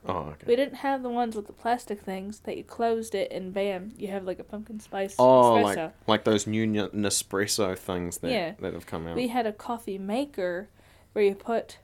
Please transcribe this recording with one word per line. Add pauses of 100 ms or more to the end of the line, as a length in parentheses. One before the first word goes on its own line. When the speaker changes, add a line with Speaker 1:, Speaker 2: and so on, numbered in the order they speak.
Speaker 1:
Oh, (140)
okay.
Speaker 2:
We
didn't
have
the
ones
with
the
plastic
things
that
you
closed
it
and
bam,
you
have,
like,
a
pumpkin
spice
Speaker 1:
Oh,
Speaker 2:
espresso. (140)
Speaker 1:
like, (140)
like
those
new
N-,
Nespresso
things
that,
Speaker 2:
Yeah.
Speaker 1:
that
have
come
out.
Speaker 2:
We
had
a
coffee
maker (440)
where
you
put